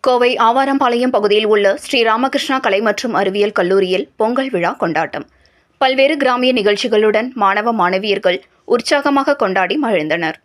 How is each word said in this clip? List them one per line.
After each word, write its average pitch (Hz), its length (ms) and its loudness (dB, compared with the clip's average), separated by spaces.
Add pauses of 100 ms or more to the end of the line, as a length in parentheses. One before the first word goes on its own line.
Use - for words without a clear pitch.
கோவை 247 300 2
ஆவாரம்பாளையம் 254 720 0
பகுதியில் 214 360 0
உள்ள 208 300 2
ஸ்ரீ 254 260 -2
ராமகிருஷ்ணா 262 560 -2
கலை 208 220 0
மற்றும் 220 340 -4
அறிவியல் 202 380 0
கல்லூரியில் 185 640 0
பொங்கல் 254 340 -2
விழா 175 200 -2
கொண்டாட்டம். 160 580 -4 (500)
பல்வேறு 269 380 2
கிராமிய 254 360 2
நிகழ்ச்சிகளுடன் 214 840 2
மாணவ 208 380 0
மாணவியர்கள் 190 680 0 (220)
உற்சாகமாக 277 720 0
கொண்டாடி 190 460 0
மகிழ்ந்தனர். 165 500 -2 (120)